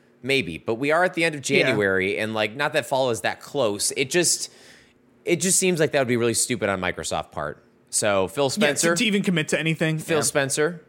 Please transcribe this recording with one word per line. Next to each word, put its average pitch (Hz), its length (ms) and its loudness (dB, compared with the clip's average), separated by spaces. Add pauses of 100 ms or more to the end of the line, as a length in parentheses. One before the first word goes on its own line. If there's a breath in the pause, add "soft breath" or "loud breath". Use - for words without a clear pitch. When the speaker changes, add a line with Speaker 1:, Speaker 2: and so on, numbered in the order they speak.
(220 soft breath)
Speaker 1:
maybe. 123 360 -2
But 113 180 -4
we 139 160 -2
are 170 120 4
at 180 120 0
the 165 80 0
end 165 120 2
of 139 140 -8
Speaker 2:
Yeah. 139 140 4
Speaker 1:
January, 98 560 2
and, 110 140 -4
like, 107 220 -2
not 147 180 -2
that 147 120 0
fall 131 240 0
is 113 120 -2
that 107 200 -4
close. 107 560 -2
It 135 120 -2
just, - 420 0 (720 loud breath)
it 170 120 0
just 180 200 0
seems 180 220 2
like 151 140 2
that 147 60 2
would 135 80 2
be 123 100 2
really 117 160 2
stupid 107 360 0
on 98 120 0
Microsoft 82 500 -4
part. 73 320 -8 (260)
So, 98 380 2
Phil 143 180 -2
Speaker 2:
Yeah, - 20 4
to, 127 60 -4
Speaker 1:
Spencer. 165 420 2
Speaker 2:
to 226 100 2
even 202 180 0
commit 165 260 0
to 156 100 0
anything. 160 380 0
Speaker 1:
Phil 156 200 -2
Speaker 2:
Yeah. 147 60 2
Speaker 1:
Spencer, 151 640 0